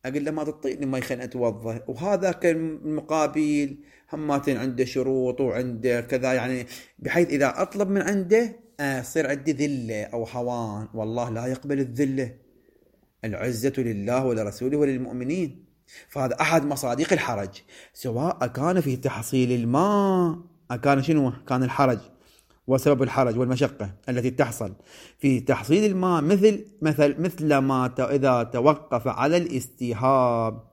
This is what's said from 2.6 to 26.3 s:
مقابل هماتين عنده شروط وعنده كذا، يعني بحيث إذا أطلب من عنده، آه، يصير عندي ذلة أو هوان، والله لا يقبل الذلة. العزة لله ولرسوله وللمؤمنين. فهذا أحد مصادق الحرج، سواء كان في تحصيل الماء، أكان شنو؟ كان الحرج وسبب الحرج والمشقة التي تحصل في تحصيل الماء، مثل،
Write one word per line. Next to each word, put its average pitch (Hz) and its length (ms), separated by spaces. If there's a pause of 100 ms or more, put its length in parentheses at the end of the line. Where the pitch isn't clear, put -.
مقابل 147 840 (340)
هماتين 143 440
عنده 127 280
شروط 127 560
وعنده 120 600
كذا، 127 320
يعني 127 340 (320)
بحيث 170 300
إذا 139 340
أطلب 202 260
من 196 140
عنده، 202 540 (240)
آه، 135 200
يصير 139 300
عندي 143 220
ذلة 123 520
أو 117 200
هوان، 117 680
والله 113 360
لا 113 160
يقبل 139 340
الذلة. 131 560 (880)
العزة 113 540
لله 117 460
ولرسوله 120 520
وللمؤمنين. 131 880 (440)
فهذا 131 320
أحد 151 240
مصادق 139 480
الحرج، 113 500 (320)
سواء 127 520
كان 165 340
في 135 160
تحصيل 127 560
الماء، 175 840 (320)
أكان 131 320
شنو؟ 139 300 (140)
كان 127 160
الحرج 127 360 (680)
وسبب 131 360
الحرج 123 360
والمشقة 123 560 (140)
التي 123 220
تحصل 117 440 (440)
في 131 220
تحصيل 156 500
الماء، 185 320
مثل، 202 440 (160)